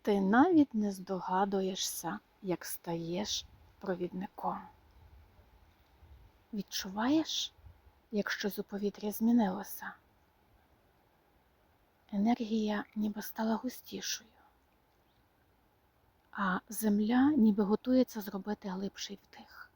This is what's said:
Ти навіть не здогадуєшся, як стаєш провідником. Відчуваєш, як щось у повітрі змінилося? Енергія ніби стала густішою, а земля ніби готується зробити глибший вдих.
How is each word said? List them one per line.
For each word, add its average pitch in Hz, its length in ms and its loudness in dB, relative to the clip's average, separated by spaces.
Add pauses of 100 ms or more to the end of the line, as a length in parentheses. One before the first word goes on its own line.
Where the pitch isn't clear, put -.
Ти 202 200 4
навіть 277 520 6
не 208 180 0
здогадуєшся, 190 1300 -2 (220)
як 180 240 -4
стаєш 170 800 -6 (340)
провідником. 185 840 -6 (1900)
Відчуваєш, 226 1000 -2 (580)
як 208 200 -2
щось - 280 -4
у 202 40 -8
повітрі 202 480 -6
змінилося? 208 840 2 (2250)
Енергія 214 760 0 (100)
ніби 208 260 -4
стала 220 340 -2
густішою, - 720 -8 (2000)
а 196 280 -2 (100)
земля 220 600 4
ніби 220 320 6
готується 233 580 2
зробити 202 480 -8
глибший 196 580 -8
вдих. - 480 -20